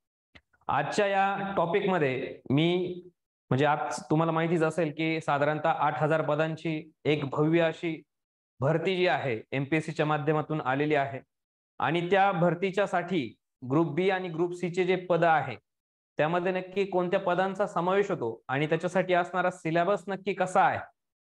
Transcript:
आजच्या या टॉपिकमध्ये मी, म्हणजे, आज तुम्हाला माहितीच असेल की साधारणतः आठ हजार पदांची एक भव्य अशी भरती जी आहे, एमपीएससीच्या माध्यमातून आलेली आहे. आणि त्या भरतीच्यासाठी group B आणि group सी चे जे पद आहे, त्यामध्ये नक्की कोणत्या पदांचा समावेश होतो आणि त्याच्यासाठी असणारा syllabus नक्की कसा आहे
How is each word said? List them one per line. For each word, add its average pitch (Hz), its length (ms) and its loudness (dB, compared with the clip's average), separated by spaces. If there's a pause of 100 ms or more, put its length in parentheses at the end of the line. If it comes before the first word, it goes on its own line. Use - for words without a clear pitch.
(680)
आजच्या 151 400 0
या 196 500 0
टॉपिकमध्ये 170 840 0 (100)
मी, 175 520 2 (480)
म्हणजे, 131 160 2
आज 151 440 0
तुम्हाला 160 220 4
माहितीच 165 320 2
असेल 156 340 0
की 160 240 -2
साधारणतः 151 480 0
आठ 147 340 0
हजार 156 180 2
पदांची 156 680 -2 (140)
एक 147 200 0
भव्य 151 360 2
अशी 160 420 -2 (560)
भरती 160 360 0
जी 180 120 2
आहे, 131 340 -2 (100)
एमपीएससीच्या 151 540 -2
माध्यमातून 151 560 0
आलेली 143 340 0
आहे. 135 240 -2 (600)
आणि 170 300 -2
त्या 196 220 4
भरतीच्यासाठी 175 1040 0 (360)
group 151 220 2
B 180 160 0
आणि 185 180 -2
group 175 260 -2
सी 180 160 -4
चे 180 140 -2
जे 180 120 2
पद 175 280 0
आहे, 139 320 2 (640)
त्यामध्ये 175 340 0
नक्की 185 340 -2
कोणत्या 185 340 0
पदांचा 185 480 0
समावेश 190 440 0
होतो 123 360 -4
आणि 143 220 0
त्याच्यासाठी 180 440 0
असणारा 180 380 0
syllabus 170 560 0
नक्की 196 260 -6
कसा 185 280 2
आहे 131 180 4 (460)